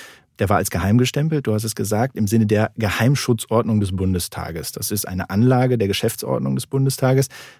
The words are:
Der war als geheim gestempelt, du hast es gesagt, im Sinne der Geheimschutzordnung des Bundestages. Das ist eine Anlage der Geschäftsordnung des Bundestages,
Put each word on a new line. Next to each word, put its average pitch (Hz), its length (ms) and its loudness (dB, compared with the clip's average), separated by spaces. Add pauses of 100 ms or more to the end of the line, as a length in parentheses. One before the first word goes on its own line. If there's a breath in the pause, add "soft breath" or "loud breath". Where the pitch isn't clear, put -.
(400 loud breath)
Der 95 100 0
war 98 100 4
als - 120 -2
geheim 98 280 2
gestempelt, 143 500 0
du 107 60 0
hast 107 100 -2
es 110 100 -6
gesagt, 107 400 -2
im 107 140 -2
Sinne 113 180 4
der 107 300 2
Geheimschutzordnung 113 1040 0
des 98 100 0
Bundestages. 90 800 -4
Das - 220 -8
ist 101 160 -4
eine 92 220 -6
Anlage 123 460 4
der 101 120 2
Geschäftsordnung 127 680 -2
des 131 140 -6
Bundestages, 135 600 2 (320 loud breath)